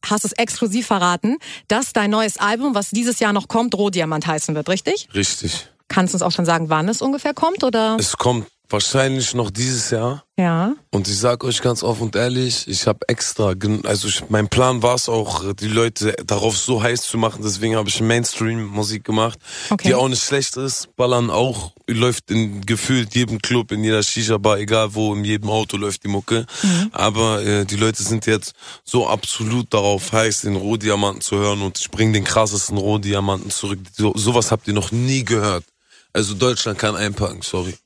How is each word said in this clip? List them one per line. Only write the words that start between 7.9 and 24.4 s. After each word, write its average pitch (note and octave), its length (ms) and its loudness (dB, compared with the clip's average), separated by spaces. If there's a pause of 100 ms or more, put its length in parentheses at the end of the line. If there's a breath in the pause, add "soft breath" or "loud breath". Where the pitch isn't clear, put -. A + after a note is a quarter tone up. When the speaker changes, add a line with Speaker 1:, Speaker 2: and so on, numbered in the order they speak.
Speaker 2:
Es - 160 -2
kommt A#2+ 320 0 (220)
wahrscheinlich C3 640 0
noch A#2 160 0
dieses A#2+ 420 -2
Jahr. B2 340 -2 (120)
Speaker 1:
Ja. F3+ 360 2 (180)
Speaker 2:
Und G2 160 0
ich G2 100 -2
sag A#2+ 280 2
euch A#2+ 160 0
ganz A#2+ 220 0
offen A2+ 200 0
und G#2 140 -4
ehrlich, B2+ 500 0
ich F#2+ 180 -2
hab - 240 0
extra, G#2 440 0
gen-, G#2 320 0
also G2+ 240 -2
ich, - 200 -4
mein G#2+ 200 2
Plan B2+ 340 4
war's B2 240 2
auch, G2+ 460 0
die G#2 160 -4
Leute A2 440 2 (120)
darauf G#2 320 2
so A2+ 260 0
heiß A#2+ 200 0
zu - 140 -4
machen, A2 280 0
deswegen G#2+ 320 0
hab G#2 100 0
ich - 140 -2
Mainstream-Musik A2+ 1000 0
gemacht, A2 360 0 (300 loud breath)
Speaker 1:
Okay. - 200 0
Speaker 2:
die C3 60 6
auch B2+ 140 4
nicht B2 140 -2
schlecht C#3 340 -2
ist, - 380 -6
ballern B2 340 2
auch, A2 420 -2 (160)
läuft A#2 440 0
in G2+ 340 -2
gefühlt A2+ 500 0
jedem A2+ 260 0
Club, A#2+ 300 0
in G#2+ 120 -2
jeder A2 200 2
Shisha-Bar, G#2+ 560 2